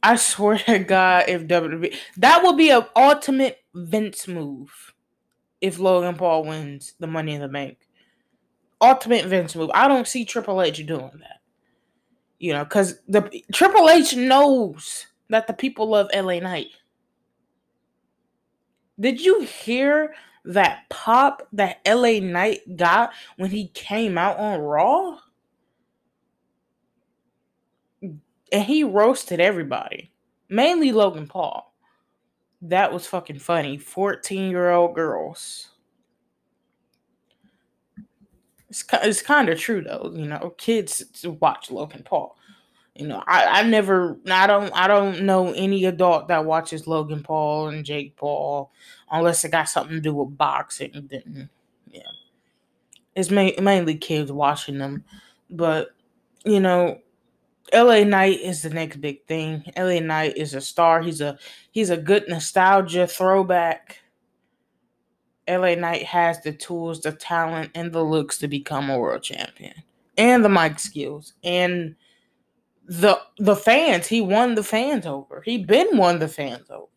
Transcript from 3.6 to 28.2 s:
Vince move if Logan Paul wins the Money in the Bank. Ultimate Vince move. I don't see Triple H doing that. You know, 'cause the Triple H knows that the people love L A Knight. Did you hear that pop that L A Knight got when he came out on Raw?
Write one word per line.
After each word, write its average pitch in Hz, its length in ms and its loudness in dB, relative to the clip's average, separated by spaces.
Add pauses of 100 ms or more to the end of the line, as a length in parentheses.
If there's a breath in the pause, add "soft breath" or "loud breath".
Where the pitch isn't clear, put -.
Vince 190 520 -6
move 143 680 -12 (680)
if 175 180 -4
Logan 180 380 0
Paul 160 280 0
wins 151 560 -12
the 170 80 -10
Money 160 260 -6
in 147 80 -8
the 143 60 -10
Bank. 139 300 -10 (1000)
Ultimate 240 460 6
Vince 175 300 -2
move. 160 180 -6
I 226 140 4
don't 262 200 2
see 240 180 -6
Triple 202 360 -4
H 156 240 -2
doing 139 340 -8
that. - 200 -20 (1000)
You 170 140 -4
know, 147 120 -4
'cause 190 420 0
the - 360 0 (100)
Triple 381 360 6
H 320 260 6
knows 254 920 2 (220)
that 220 160 0
the 226 80 -6
people 220 340 -4
love 208 260 2
L 190 180 -2
A 175 80 -2
Knight. 180 300 -8 (2250)
Did 240 220 -2
you 370 200 4
hear 285 720 -2 (300 loud breath)
that 180 440 -2
pop 269 640 2
that 196 320 -2
L 240 220 4
A 226 120 2
Knight 185 560 -4
got 180 380 2 (240 loud breath)
when 185 140 -6
he 202 160 -6
came 208 500 -4
out 180 220 0
on 208 200 -4
Raw? 214 600 0 (3250)